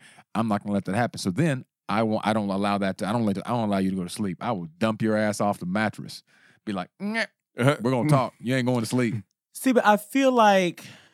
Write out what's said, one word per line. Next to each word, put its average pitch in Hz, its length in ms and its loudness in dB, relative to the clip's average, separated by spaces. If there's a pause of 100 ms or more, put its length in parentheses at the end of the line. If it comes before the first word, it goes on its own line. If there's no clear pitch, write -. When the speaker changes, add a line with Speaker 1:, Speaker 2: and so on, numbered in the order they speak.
(340)
Speaker 1:
I'm 113 140 0
not 101 140 0
gonna 104 100 -4
let 98 140 -2
that 92 80 -2
happen. 117 240 -2
So 98 120 -4
then 131 360 0 (240)
I 107 140 2
won't, 110 220 -2
I 107 60 2
don't 104 160 -2
allow 101 300 0
that 95 200 -2
to, 95 80 -4
I 101 60 -2
don't 117 140 0
let, 95 100 0 (100)
I - 40 -6
don't 117 180 -2
allow 98 100 0
you 95 120 0
to 95 60 -2
go 90 80 -4
to 87 60 -8
sleep. 95 300 -4
I 117 120 -4
will 87 160 -6 (100)
dump 110 240 -2
your 110 120 0
ass 107 280 -2
off 101 160 0
the 90 80 -8
mattress. 104 560 -4 (420)
Be 110 80 -4
like, 92 160 -6 (140)
"Nyeh, 214 240 -2 (320)
Speaker 2:
Uh-huh. 139 240 4
Speaker 1:
we're 120 80 0
gonna 131 180 2
talk. 135 320 2
You 120 140 -2
ain't 127 120 0
going 123 140 0
to 110 60 -2
sleep." 123 280 0 (400)
Speaker 3:
See, 262 180 0
but 220 120 4
I 208 120 6
feel 269 340 0
like, 202 540 4 (300)